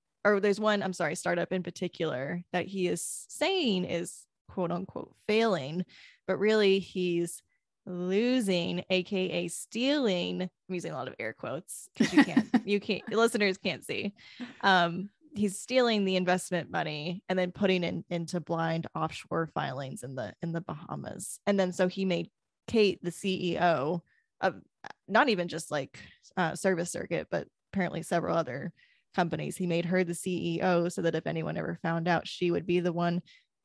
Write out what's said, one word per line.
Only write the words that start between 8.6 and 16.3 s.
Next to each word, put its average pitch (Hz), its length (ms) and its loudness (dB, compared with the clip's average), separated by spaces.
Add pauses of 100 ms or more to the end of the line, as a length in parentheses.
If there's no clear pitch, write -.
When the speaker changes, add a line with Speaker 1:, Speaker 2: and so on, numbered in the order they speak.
Speaker 1:
A 185 120 4
K 196 140 -4 (280)
A 175 40 -4
stealing, 190 960 0
I'm - 320 -8
using 165 180 -6
a 147 40 -6
lot 127 120 -6
of - 100 -12
air 110 140 -6
quotes - 640 -8
'cause 180 160 4
you 294 120 8
can't, 214 280 2
Speaker 2:
<laughs> 226 140 2
Speaker 1:
you 202 140 2
can't, - 300 -4
listeners 208 480 2
can't 165 260 -6
see. 147 300 -6 (480)
Um, 185 480 4 (240)
he's 202 240 0
stealing 233 460 4
the 190 120 2
investment 180 540 0